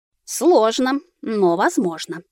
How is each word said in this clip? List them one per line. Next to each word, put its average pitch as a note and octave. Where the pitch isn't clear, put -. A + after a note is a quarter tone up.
«Сложно, C4
но G3
возможно». F3